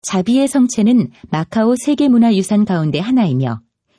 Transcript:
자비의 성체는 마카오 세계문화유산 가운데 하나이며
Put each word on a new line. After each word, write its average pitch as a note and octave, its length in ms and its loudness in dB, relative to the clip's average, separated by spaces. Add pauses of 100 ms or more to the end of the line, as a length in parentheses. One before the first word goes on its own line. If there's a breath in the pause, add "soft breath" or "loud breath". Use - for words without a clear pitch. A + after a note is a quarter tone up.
자비의 A3+ 380 0
성체는 A#3+ 600 0 (220 loud breath)
마카오 A3 440 -2
세계문화유산 A#3 880 2
가운데 D#3+ 340 -2
하나이며 D3 640 -2 (400)